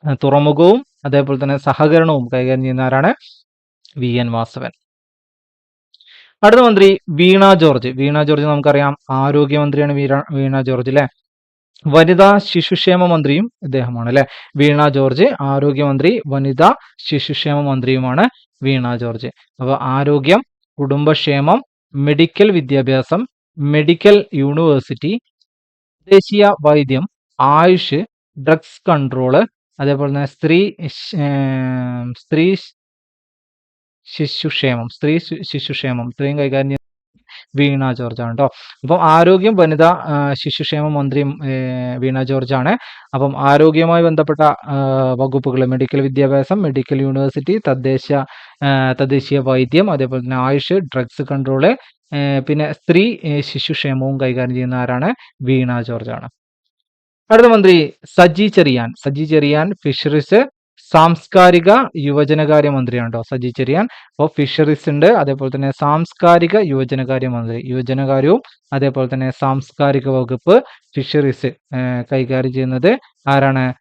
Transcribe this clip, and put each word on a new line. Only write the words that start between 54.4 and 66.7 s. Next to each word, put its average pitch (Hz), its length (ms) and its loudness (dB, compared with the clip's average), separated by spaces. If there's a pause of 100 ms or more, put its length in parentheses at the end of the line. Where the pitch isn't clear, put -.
ചെയ്യുന്ന 127 200 -4
ആരാണ്? 127 400 -4 (280)
വീണ 123 400 -2
ജോർജ് 117 280 -10
ആണ്. 120 180 -12 (1000)
അടുത്ത 226 160 8
മന്ത്രി 185 460 4 (120)
സജി 180 420 2
ചെറിയാൻ. 131 460 0 (120)
സജി 143 200 -4
ചെറിയാൻ 151 480 0 (120)
ഫിഷറീസ്, 151 640 0 (440)
സാംസ്കാരിക 175 800 4 (260)
യുവജനകാര്യ 147 760 0
മന്ത്രിയാണ് 123 400 -4
ട്ടോ 117 120 -8
സജി 123 260 -8
ചെറിയാൻ. 135 360 -2 (220)
അപ്പോ - 200 -4
ഫിഷറീസ് 151 600 -2
ഉണ്ട്, 147 180 2
അതേപോലെ 139 440 0
തന്നെ 139 200 -4
സാംസ്കാരിക 165 920 2
യുവജനകാര്യ 131 640 -4